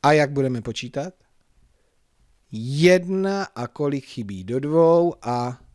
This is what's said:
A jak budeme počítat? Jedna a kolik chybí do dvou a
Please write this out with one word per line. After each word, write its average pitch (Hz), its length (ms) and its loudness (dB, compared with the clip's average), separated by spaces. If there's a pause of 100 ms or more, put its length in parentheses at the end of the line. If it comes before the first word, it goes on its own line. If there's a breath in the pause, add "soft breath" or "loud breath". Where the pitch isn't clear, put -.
A 143 100 4
jak 147 180 4
budeme 131 320 -2
počítat? 135 520 -10 (1400)
Jedna 180 920 2
a 120 220 -8
kolik 143 400 -4
chybí 98 380 -10
do 120 160 -4
dvou 165 640 4
a 123 380 -4 (140)